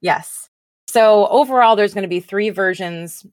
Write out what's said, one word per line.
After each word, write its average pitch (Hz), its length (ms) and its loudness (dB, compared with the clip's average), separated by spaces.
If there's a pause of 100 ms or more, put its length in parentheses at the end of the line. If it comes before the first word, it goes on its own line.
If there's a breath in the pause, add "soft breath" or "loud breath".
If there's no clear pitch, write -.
Yes. - 480 -6 (400)
So 214 400 4
overall, 247 480 2
there's 208 180 0
gonna 196 140 -6
be 175 100 -4
three 202 320 -4
versions 180 840 -6